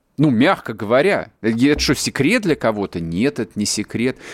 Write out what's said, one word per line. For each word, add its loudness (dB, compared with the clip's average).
Ну, 4
мягко 2
говоря. 0
Это 2
что, 0
секрет -2
для 0
кого-то? -2
Нет, -2
это -6
не -2
секрет. -4